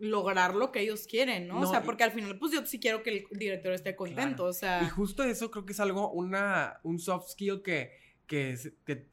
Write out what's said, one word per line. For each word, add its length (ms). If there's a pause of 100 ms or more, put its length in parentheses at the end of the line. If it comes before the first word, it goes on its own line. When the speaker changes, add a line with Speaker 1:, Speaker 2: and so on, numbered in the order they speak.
Speaker 1:
lograr 560
lo 160
que 80
ellos 260
quieren, 400
¿no? 140
Speaker 2:
No, 80
Speaker 1:
O 20
sea, 100
Speaker 2:
y 60
Speaker 1:
porque 180
al 60
final, 280
pues, 140
yo 140
sí 140
quiero 240
que 60 (200)
el 80
director 340
esté 220
contento, 480
Speaker 2:
Claro. 40
Speaker 1:
o 60
sea 300
Speaker 2:
Y 80
justo 320
eso 300
creo 120
que 80
es 80
algo, 300
una, 720
un 160
soft 320
skill 320
que, 300 (340)
que 240
es, 220 (120)
que, 280